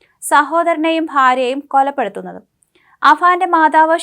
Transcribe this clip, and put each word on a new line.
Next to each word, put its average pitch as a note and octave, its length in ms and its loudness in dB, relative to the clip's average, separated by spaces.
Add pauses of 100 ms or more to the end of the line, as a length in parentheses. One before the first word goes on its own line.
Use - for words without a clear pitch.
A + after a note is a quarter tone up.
(280)
സഹോദരനെയും D#4+ 800 0
ഭാര്യയെയും C4 500 0 (120)
കൊലപ്പെടുത്തുന്നതും. G3+ 720 -4 (640)
അഫാന്റെ F4+ 440 2
മാതാവ് D#4+ 480 2